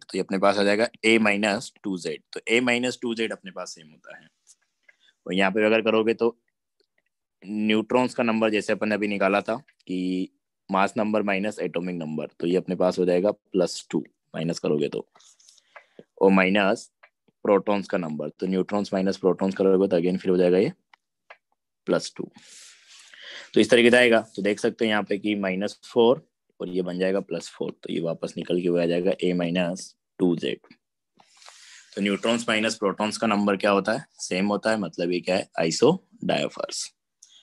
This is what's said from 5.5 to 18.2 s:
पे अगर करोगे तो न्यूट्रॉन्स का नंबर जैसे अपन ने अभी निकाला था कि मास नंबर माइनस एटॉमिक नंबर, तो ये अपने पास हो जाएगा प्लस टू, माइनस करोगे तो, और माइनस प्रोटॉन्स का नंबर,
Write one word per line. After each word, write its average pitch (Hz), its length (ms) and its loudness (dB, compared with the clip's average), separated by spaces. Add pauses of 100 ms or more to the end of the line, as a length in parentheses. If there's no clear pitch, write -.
पे 107 140 0
अगर 110 160 2
करोगे 110 320 2
तो 117 220 0 (1080)
न्यूट्रॉन्स 107 720 0
का 127 80 -2
नंबर 110 260 0
जैसे 107 240 -2
अपन 107 160 -4
ने 104 60 0
अभी 101 120 -2
निकाला 98 340 0
था 110 140 -6 (320)
कि 92 420 -4 (400)
मास 95 280 0
नंबर 107 240 0
माइनस 101 380 -2
एटॉमिक 87 360 -6
नंबर, 78 320 -8 (120)
तो - 80 -4
ये 90 100 2
अपने 90 180 -2
पास 90 240 0
हो 90 60 2
जाएगा 90 260 2
प्लस - 580 -4
टू, - 140 -2 (320)
माइनस 82 240 -4
करोगे 76 300 0
तो, - 180 -8 (1120)
और 98 100 8
माइनस 95 580 4 (560)
प्रोटॉन्स 101 420 2
का 101 100 -2
नंबर, 76 320 -6